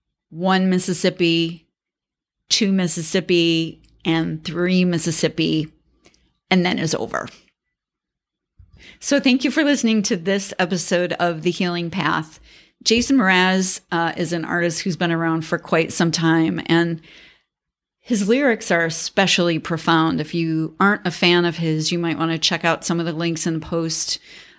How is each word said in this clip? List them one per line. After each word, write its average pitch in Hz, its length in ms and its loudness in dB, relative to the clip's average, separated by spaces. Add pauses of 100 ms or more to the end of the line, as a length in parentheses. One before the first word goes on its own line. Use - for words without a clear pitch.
(300)
one 185 400 2
Mississippi, 170 1000 0 (840)
two 196 220 0
Mississippi, 170 1080 0 (220)
and 165 400 -2
three 180 400 0
Mississippi, 160 880 -2 (800)
and 180 160 4
then - 140 -2
is 156 160 -2
over. - 320 -6 (1700)
So 285 200 0
thank 254 240 2
you 285 80 0
for 320 120 0
listening 233 400 2
to 208 140 -2
this 196 400 -4
episode 175 560 -2
of 165 300 -2
The 175 80 2
Healing 175 400 -4
Path. 160 480 -4 (440)
Jason 240 340 2
Mraz, 185 640 2 (100)
uh, 170 260 0
is 170 160 -2
an 165 100 -4
artist 170 380 -2
who's 175 160 -2
been 170 140 0
around 165 340 0
for 165 140 -4
quite 165 340 0
some 165 180 2
time, 165 540 2
and 170 340 2 (1000)
his 202 280 -2
lyrics 247 440 2
are 170 140 2
especially 175 720 0
profound. 160 600 0
If 151 140 -6
you 160 460 -2
aren't 202 260 2
a 175 60 0
fan 175 340 2
of 170 120 -2
his, 156 340 -2
you 175 80 -2
might 165 180 -4
wanna 165 220 -2
check 165 260 -2
out 160 180 0
some 170 160 -2
of 165 60 -2
the 170 80 -4
links 165 320 -4
in 170 80 -2
the 160 60 -2
post. 165 580 -4 (420)